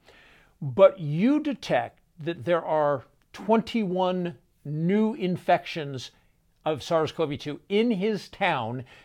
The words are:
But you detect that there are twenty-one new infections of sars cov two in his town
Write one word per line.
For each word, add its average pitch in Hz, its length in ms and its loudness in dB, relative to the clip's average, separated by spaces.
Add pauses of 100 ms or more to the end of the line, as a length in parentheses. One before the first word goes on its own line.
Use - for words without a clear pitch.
(600)
But 185 400 4
you 185 400 2
detect 165 600 -2 (200)
that 127 240 -8
there 165 200 0
are 147 400 0 (280)
twenty-one 185 1040 0 (280)
new 180 500 2
infections 160 960 -2 (540)
of 151 180 -2
sars 160 280 0
cov 147 280 -4
two 147 300 -10
in 220 220 2
his 202 380 -2
town 127 560 -2 (200)